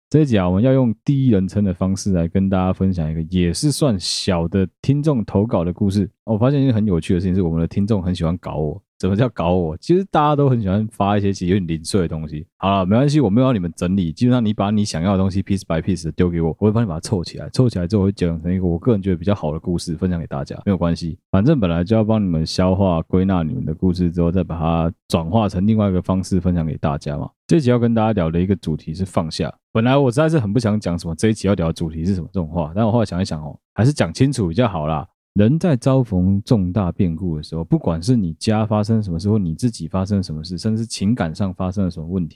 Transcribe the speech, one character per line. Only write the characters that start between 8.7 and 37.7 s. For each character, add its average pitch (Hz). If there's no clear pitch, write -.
什 92
么 98
叫 120
搞 87
我？ 82
其 -
实 196
大 170
家 147
都 139
很 123
喜 95
欢 104
发 101
一 98
些 101
其 92
实 90
有 107
点 92
零 80
碎 101
的 82
东 78
西。 76
好 95
了， 98
没 101
关 139
系， 147
我 110
没 104
有 131
要 131
你 107
们 85
整 90
理。 87
基 120
本 123
上 123
你 107
把 101
你 107
想 90
要 98
的 92
东 95
西 95
piece 95
by 82
piece 90
的 80
丢 90
给 85
我， 82
我 101
会 107
帮 117
你 110
把 80
它 80
凑 87
起 -
来。 80
凑 127
起 95
来 87
之 104
后 98
会 98
讲 85
成 87
一 92
个 92
我 85
个 123
人 101
觉 98
得 90
比 85
较 101
好 76
的 80
故 87
事， 82
分 92
享 85
给 78
大 69
家， -
没 101
有 95
关 85
系。 85
反 98
正 156
本 92
来 85
就 95
要 110
帮 110
你 98
们 80
消 92
化、 92
归 92
纳 95
你 80
们 85
的 80
故 92
事 87
之 87
后， 85
再 87
把 82
它 82
转 85
化 104
成 92
另 110
外 101
一 92
个 90
方 92
式 92
分 90
享 82
给 78
大 73
家 73
嘛。 -
这 165
集 123
要 123
跟 117
大 110
家 113
聊 92
的 82
一 90
个 98
主 80
题 78
是 90
放 82
下。 -
本 113
来 127
我 143
实 107
在 156
是 160
很 104
不 117
想 107
讲 87
什 85
么 80
这 110
一 110
集 95
要 98
聊 85
的 82
主 82
题 80
是 95
什 87
么 78
这 98
种 78
话， 80
但 113
我 104
后 120
来 110
想 87
一 -
想 78
哦， 73
还 107
是 143
讲 87
清 135
楚 113
比 82
较 117
好 82
啦。 76
人 117
在 165
遭 135
逢 95
重 92
大 92
变 85
故 85
的 76
时 -
候， 82
不 165